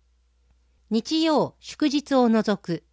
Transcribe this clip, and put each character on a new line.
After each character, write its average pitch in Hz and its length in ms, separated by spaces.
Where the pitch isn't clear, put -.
日 269 340
曜、 269 380
祝 - 280
日 277 260
を 247 160
除 220 320
く 165 300